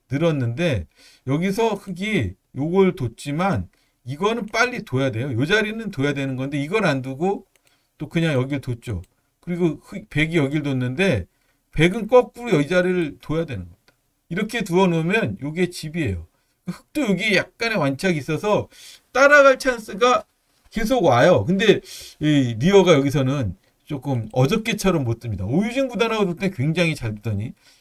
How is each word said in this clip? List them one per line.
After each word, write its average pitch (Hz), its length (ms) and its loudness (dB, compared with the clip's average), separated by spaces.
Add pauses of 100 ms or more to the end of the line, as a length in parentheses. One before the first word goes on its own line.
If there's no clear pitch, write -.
(100)
늘었는데 135 760 -2 (400)
여기서 196 480 0
흑이 185 600 -4 (220)
요걸 180 400 2
뒀지만 143 720 -4 (360)
이거는 196 420 -4
빨리 240 380 -2
둬야 135 260 -2
돼요. 120 220 -6
요 120 140 -2
자리는 214 440 0
둬야 143 240 -2
되는 135 220 -4
건데 139 240 -6
이걸 190 260 -2
안 135 160 0
두고 143 440 -6 (520)
또 147 100 -10
그냥 165 240 -2
여길 135 300 -2
뒀죠. 110 400 -8 (380)
그리고 170 420 -2
흑-, - 260 -16
백이 156 300 -2
여길 147 240 0
뒀는데 131 640 -2 (460)
백은 196 360 0
거꾸로 240 520 2
이 143 60 0
자리를 180 540 0
둬야 165 240 -4
되는 107 200 -10
겁니다. 85 140 -20 (520)
이렇게 208 320 -4
두어 180 240 2
놓으면 165 560 0
요게 165 280 -2
집이에요. 151 560 -6 (400)
흑도 - 360 -6
여기 202 340 0
약간의 220 420 -2
완착이 147 380 0
있어서 156 520 -2 (440)
따라갈 277 460 6
찬스가 240 640 0 (460)
계속 226 340 0
와요. 131 400 6
근데 190 360 4 (400)
이 139 380 2
리어가 180 360 6
여기서는 135 640 0 (280)
조금 127 480 -6
어저께처럼 190 720 0
못 117 140 -4
듭니다. 101 260 -8
오유진 233 440 0
구단하고 226 380 0
둘 170 100 -4
때 190 140 -2
굉장히 160 440 0
잘 110 220 -8
두더니 107 380 -6 (260)